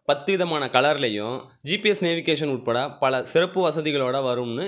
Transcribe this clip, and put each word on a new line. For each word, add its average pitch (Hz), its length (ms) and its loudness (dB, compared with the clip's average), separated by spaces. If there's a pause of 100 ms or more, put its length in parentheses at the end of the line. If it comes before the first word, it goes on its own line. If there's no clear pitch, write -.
பத்து 143 280 0
விதமான 170 340 0
கலர்லையும் 127 680 2 (260)
ஜி 170 160 -2
பி 208 100 0
எஸ் - 160 0
நேவிகேஷன் 160 480 0
உட்பட 120 260 -2 (120)
பல 131 340 0
சிறப்பு 180 440 2
வசதிகளோட 143 540 0
வரும்னு 123 460 -2